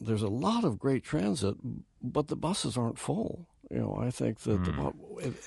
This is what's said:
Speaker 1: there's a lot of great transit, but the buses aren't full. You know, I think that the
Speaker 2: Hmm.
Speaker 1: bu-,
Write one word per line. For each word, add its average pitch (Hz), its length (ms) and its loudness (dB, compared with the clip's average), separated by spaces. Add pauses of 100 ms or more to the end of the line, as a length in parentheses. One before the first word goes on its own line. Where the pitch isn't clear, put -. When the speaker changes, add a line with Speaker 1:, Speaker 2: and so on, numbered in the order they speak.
Speaker 1:
there's 110 220 0
a 107 40 2
lot 208 360 2
of 117 160 2
great 131 240 2
transit, 151 520 0 (460)
but 143 280 0
the - 60 -2
buses 139 420 0
aren't 117 200 0
full. - 500 -2 (220)
You 123 100 0
know, 101 220 0
I 120 80 0
think 117 300 0
that 101 260 2
the 85 60 2
Speaker 2:
Hmm. 71 180 0
Speaker 1:
bu-, - 440 -6 (140)